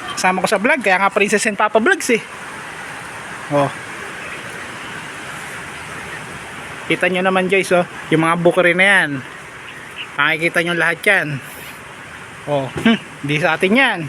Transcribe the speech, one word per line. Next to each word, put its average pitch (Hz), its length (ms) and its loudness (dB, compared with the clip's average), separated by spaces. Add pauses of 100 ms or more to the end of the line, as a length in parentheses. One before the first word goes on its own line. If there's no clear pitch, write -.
(120)
kasama 185 320 2
ko 175 60 4
sa 202 100 4
vlog. 262 240 2
Kaya 185 160 4
nga 196 80 4
Princess 202 400 2
and 202 80 -2
Papa 214 240 4
Vlogs 320 320 2
eh. 208 80 2 (1300)
Oh. 143 240 2 (3000)
Kita 165 240 0
nyo 185 160 0
naman 185 240 2
guys, 190 240 4
oh, 175 160 4 (240)
yung 160 160 4
mga 170 160 4
bukuri 175 320 6
na 185 80 6
yan. 185 260 6 (1080)
Makikita 160 400 2
nyo 170 160 0
lahat 165 240 2
yan. 185 280 4 (1160)
Oh, 135 240 0
hmm, - 560 0
di 143 160 2
sa 160 160 4
atin 185 160 4
yan. 240 260 4 (100)